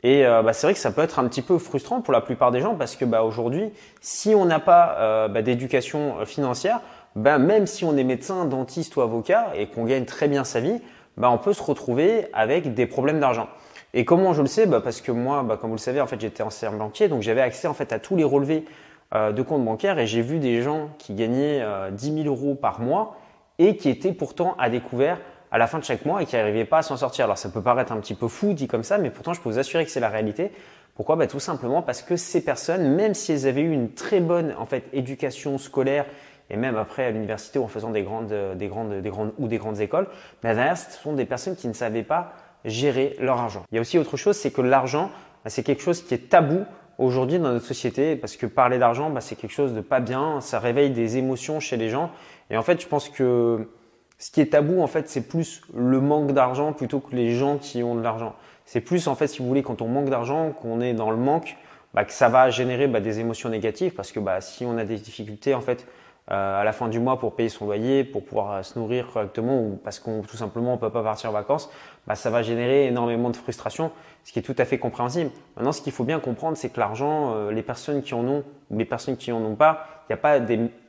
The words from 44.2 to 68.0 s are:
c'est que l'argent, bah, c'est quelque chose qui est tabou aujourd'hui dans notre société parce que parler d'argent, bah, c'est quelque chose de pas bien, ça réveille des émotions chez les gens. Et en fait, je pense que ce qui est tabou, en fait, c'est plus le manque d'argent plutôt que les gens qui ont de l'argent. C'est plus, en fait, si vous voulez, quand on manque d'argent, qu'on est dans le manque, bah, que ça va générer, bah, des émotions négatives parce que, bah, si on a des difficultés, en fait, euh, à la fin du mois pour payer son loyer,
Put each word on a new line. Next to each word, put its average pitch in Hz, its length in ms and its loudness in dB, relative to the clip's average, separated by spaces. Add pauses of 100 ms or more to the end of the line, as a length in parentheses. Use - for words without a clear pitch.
c'est 143 140 -2
que - 100 -2
l'argent, 131 500 2 (340)
bah, 113 60 -8
c'est - 120 -4
quelque 139 200 0
chose 175 200 0
qui - 100 -4
est 120 160 -4
tabou 170 380 6 (320)
aujourd'hui 131 400 2
dans 147 140 2
notre 120 140 -2
société 135 500 0
parce - 200 -10
que - 80 -4
parler 123 340 4
d'argent, 123 300 2
bah, 135 140 -4
c'est - 140 -12
quelque - 160 -12
chose 139 200 0
de 110 80 -4
pas 127 200 2
bien, 131 420 -2
ça 123 160 -4
réveille 123 320 4
des 117 260 0
émotions 131 440 -2
chez 131 180 -4
les 113 100 -2
gens. 143 220 -2 (380)
Et 110 80 -2
en 113 60 0
fait, 170 180 2
je - 60 -14
pense 143 220 -2
que 117 600 2 (500)
ce - 120 -16
qui - 100 2
est - 120 4
tabou, 156 280 4
en 151 60 2
fait, 156 220 -4
c'est 123 180 -6
plus - 360 -4 (120)
le 127 260 4
manque 143 300 2
d'argent 135 420 2
plutôt 143 280 -4
que - 140 -14
les 120 200 2
gens 139 240 2
qui 123 240 -6
ont 120 140 -2
de 113 60 -2
l'argent. 113 340 -4 (280)
C'est - 160 -2
plus, 170 280 0
en 135 80 0
fait, 151 100 2
si - 140 -6
vous 127 80 -2
voulez, 135 160 2
quand 120 180 -6
on 113 60 -2
manque 135 220 0
d'argent, 139 420 -2
qu'on 117 280 -6
est 123 140 0
dans 110 160 -2
le 110 60 0
manque, 143 400 0 (360)
bah, 104 120 2
que - 80 -8
ça 123 160 4
va 131 200 8
générer, 123 380 0
bah, 113 140 2
des 107 180 -2
émotions 117 300 -4
négatives 113 460 -2
parce - 180 -10
que, - 80 -4
bah, 95 200 -2
si - 240 -12
on 117 140 -2
a 113 60 -2
des 110 100 -4
difficultés, 107 600 -4
en 120 60 -2
fait, 123 280 -4 (420)
euh, 98 300 0
à - 20 2
la 107 100 2
fin 120 140 -4
du 113 140 -2
mois 127 180 2
pour 113 160 -4
payer 117 140 0
son 104 180 -8
loyer, 123 380 2